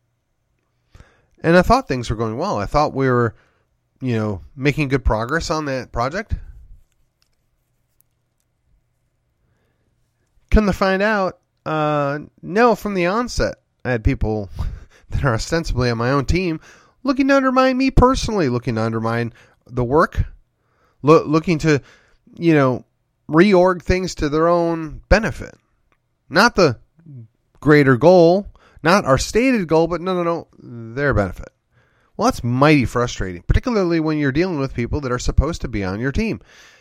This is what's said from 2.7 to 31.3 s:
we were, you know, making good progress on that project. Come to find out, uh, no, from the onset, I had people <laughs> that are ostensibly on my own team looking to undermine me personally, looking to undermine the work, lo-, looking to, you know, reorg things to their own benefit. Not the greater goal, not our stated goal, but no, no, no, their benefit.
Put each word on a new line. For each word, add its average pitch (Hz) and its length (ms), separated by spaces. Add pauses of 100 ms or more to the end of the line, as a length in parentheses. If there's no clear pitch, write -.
we 135 140
were, 120 260 (680)
you 123 160
know, 107 260 (140)
making 139 320
good 131 160
progress 127 460
on 156 160
that 131 260
project. 139 420 (4000)
Come 214 160
to 185 60
find 190 300
out, 202 360 (260)
uh, 151 540 (240)
no, 208 320
from 202 200
the 175 120
onset, 196 480 (300)
I 123 80
had 113 120
people 110 460 (300)
<laughs> - 300
that - 140
are 123 100
ostensibly 123 560
on 117 80
my 117 120
own 139 160
team 165 340 (440)
looking 269 240
to 277 80
undermine 262 400
me 262 140
personally, 226 580
looking 120 260
to 110 80
undermine 113 500 (340)
the 123 160
work, 139 420 (760)
lo-, 147 220
looking 160 340
to, 143 220 (580)
you 160 160
know, 131 300 (440)
reorg 180 540
things 185 340
to 156 120
their 156 180
own 165 640
benefit. 196 460 (760)
Not 208 260
the 147 240 (840)
greater 139 360
goal, 175 500 (360)
not 185 240
our 131 120
stated 233 500
goal, 160 180
but 165 160
no, 185 120
no, 180 80
no, 170 260 (100)
their 120 560
benefit. 98 340 (680)